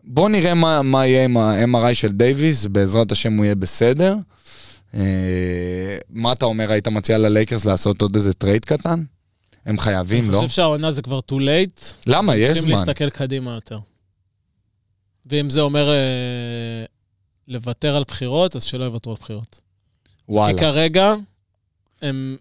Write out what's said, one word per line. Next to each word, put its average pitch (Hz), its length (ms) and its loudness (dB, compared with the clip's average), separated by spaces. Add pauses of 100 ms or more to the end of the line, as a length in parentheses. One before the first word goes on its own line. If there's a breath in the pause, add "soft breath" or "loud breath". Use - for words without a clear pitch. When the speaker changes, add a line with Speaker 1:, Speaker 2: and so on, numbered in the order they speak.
Speaker 1:
בוא 156 240 2
נראה 180 260 2
מה, 160 280 4
מה 135 240 4
יהיה 131 180 6
עם 123 120 2
ה-M 113 400 2
R 120 140 4
I 117 40 0
של 104 180 0
דייוויס, 131 540 2
בעזרת 101 460 2
השם 107 240 -2
הוא 104 80 2
יהיה 101 100 2
בסדר. 131 600 2 (800 loud breath)
אה, 104 60 -4 (1080)
מה 117 220 -2
אתה 127 120 -2
אומר, 110 280 -2
היית 104 160 0
מציע 107 300 0
ללייקרס 107 460 2
לעשות 101 380 0
עוד 101 120 0
איזה 101 180 2
טרייד 98 320 0
קטן? 165 380 -2 (640 soft breath)
הם 107 120 -2
חייבים, 101 460 0
Speaker 2:
אני 101 80 0
Speaker 1:
לא? 95 40 2
Speaker 2:
חושב 123 120 2
שהעונה 160 420 0
זה 131 120 -6
כבר 131 160 -6 (140)
too - 20 -4
late. 151 500 0 (220)
Speaker 1:
למה? 156 300 2
יש 107 100 4
Speaker 2:
צריכים 160 160 2
Speaker 1:
זמן. 160 80 0
Speaker 2:
להסתכל 135 400 0
קדימה 131 400 -8
יותר. 113 280 -14 (1500)
ואם 143 240 -2
זה 143 100 0
אומר, 147 320 2
אה, 120 920 -4 (640)
לוותר 123 480 -4
על 143 120 0
בחירות, 147 480 -2
אז 117 60 -6
שלא 127 220 -6
יוותרו 117 280 -8
על 104 80 -10
בחירות. 107 400 -16 (680)
Speaker 1:
וואלה. 104 260 2
Speaker 2:
כי - 60 -2
כרגע, 165 540 4 (880)
הם, 135 380 -6